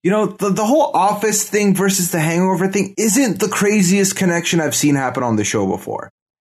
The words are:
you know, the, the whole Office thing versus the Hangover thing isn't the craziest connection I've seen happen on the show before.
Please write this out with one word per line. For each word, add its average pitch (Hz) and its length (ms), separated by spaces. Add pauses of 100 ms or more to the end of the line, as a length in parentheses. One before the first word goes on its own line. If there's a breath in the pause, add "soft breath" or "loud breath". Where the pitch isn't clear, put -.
you 180 80
know, 214 160
the, 196 240
the 208 160
whole 277 280
Office 208 540
thing 202 260
versus 185 360
the 170 100
Hangover 180 480
thing 190 280
isn't 214 440
the 214 80
craziest 202 680
connection 170 440
I've 147 140
seen 147 220
happen 131 260
on 117 140
the 104 80
show 101 220
before. - 440 (300)